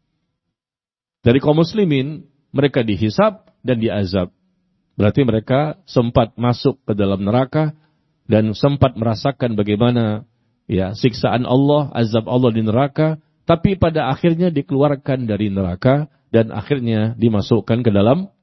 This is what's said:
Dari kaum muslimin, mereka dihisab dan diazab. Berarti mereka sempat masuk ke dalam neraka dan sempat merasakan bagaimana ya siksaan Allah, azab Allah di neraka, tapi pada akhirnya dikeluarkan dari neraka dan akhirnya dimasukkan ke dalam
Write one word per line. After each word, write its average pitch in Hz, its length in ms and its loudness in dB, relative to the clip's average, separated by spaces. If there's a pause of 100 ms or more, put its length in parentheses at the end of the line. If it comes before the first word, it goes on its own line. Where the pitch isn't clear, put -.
(1200)
Dari 127 240 2
kaum 151 160 2
muslimin, 156 640 0 (320)
mereka 139 300 0
dihisab 110 580 0 (200)
dan 120 160 -2
diazab. 98 500 -2 (640)
Berarti 104 320 2
mereka 127 640 -2
sempat 117 480 0
masuk 120 480 -2
ke 110 80 -2
dalam 98 320 -2
neraka 135 480 0 (560)
dan 107 240 2
sempat 139 400 0
merasakan 113 640 -4
bagaimana 107 720 0 (400)
ya 95 240 -2
siksaan 120 560 -2
Allah, 139 480 0
azab 113 320 -2
Allah 127 240 0
di 113 80 -2
neraka, 139 560 -2 (320)
tapi 170 260 0
pada 156 380 -2
akhirnya 170 400 0
dikeluarkan 139 720 -2
dari 104 240 -2
neraka 98 560 0 (240)
dan 113 240 2
akhirnya 113 640 -2
dimasukkan 113 640 2
ke 120 80 0
dalam 117 400 2 (140)